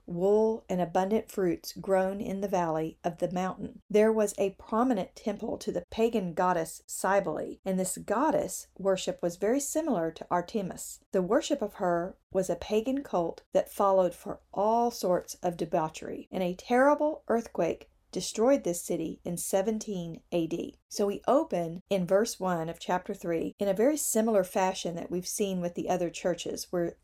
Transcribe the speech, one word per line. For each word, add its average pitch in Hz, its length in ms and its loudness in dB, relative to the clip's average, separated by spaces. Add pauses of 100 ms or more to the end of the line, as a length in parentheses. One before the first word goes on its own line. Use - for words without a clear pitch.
wool, 208 640 2
and 185 120 0
abundant 185 500 0
fruits - 440 -2
grown 190 480 0
in 196 180 -6
the 202 80 -2
valley 160 560 0
of 170 140 -4
the 175 120 0
mountain. 185 580 -6
There 214 220 6
was 220 280 2
a 196 200 0
prominent 226 560 0
temple 208 440 -6
to - 140 -6
the 175 180 -4
pagan 226 420 0
goddess 175 540 0
Cybele, - 800 0
and 190 120 0
this 185 200 -2
goddess 233 720 0 (100)
worship 185 440 -2
was 175 140 -2
very 233 240 2
similar 262 520 0
to - 180 -14
Artemis. 175 720 -4 (120)
The 190 100 2
worship 277 380 0
of 208 140 -4
her 175 420 0 (160)
was 185 160 0
a 165 80 -2
pagan 220 460 -2
cult 175 400 -2 (100)
that - 200 2
followed 190 420 4
for - 260 -12 (140)
all 226 360 2
sorts 180 520 0
of 170 160 -2
debauchery, - 720 -2
and 190 100 -2
a 180 120 0
terrible 294 760 2
earthquake 214 600 -2 (200)
destroyed 240 520 2
this 175 180 -2
city 170 440 -4
in 175 120 -4
seventeen 196 840 -2 (100)
A 170 160 2
D. - 320 -6 (100)
So - 180 0
we 202 200 -2
open 185 640 2
in 185 160 2
verse 202 320 2
one 175 300 0
of 165 100 -8
chapter 180 340 -2
three 170 460 -2
in 208 80 -2
a 196 80 4
very 254 220 4
similar 220 480 2
fashion 185 500 0
that - 160 -8
we've 180 160 -4
seen 190 340 -2
with 175 140 -2
the - 140 -4
other 175 220 0
churches, - 600 -4
where 170 340 -2